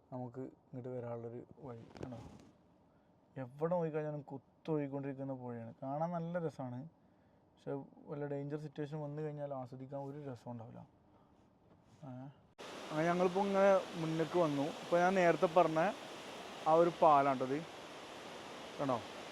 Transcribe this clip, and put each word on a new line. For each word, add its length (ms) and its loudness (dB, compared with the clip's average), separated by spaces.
നമുക്ക് 300 -10
ഇങ്ങോട്ട് 300 -10
വരാനുള്ളൊരു 440 -8
വഴി. 180 -14
കണ്ടോ, 200 -10
എവിടെ 300 -4
നോക്കിക്കഴിഞ്ഞാലും 480 -2
കുത്തൊഴുകിക്കൊണ്ടിരിക്കുന്ന 1080 -4
പുഴയാണ്. 300 -8
കാണാൻ 340 -2
നല്ല 180 -4
രസമാണ്, 340 -6
പക്ഷെ 200 -8
വല്ല 140 -6
ഡേഞ്ചർ 320 -6
സിറ്റുവേഷൻ 400 -6
വന്നു 200 -8
കഴിഞ്ഞാൽ 340 -6
ആസ്വദിക്കാൻ 400 -10
ഒരു 100 -10
രസം 240 -12
ഉണ്ടാവില്ല. 280 -14
ഏ, 20 -10
അങ്ങനെ 220 0
ഞങ്ങളിപ്പോൾ 360 2
ഇങ്ങനെ 240 6
മുന്നേക്ക് 440 0
വന്നു. 220 2
ഇപ്പോൾ 200 2
ഞാൻ 180 6
നേരത്തെ 360 6
പറഞ്ഞ 220 6
ആ 40 10
ഒരു 180 6
പാലാണ് 400 8
കേട്ടോ 160 0
ഇത്. 20 0
കണ്ടോ, 200 2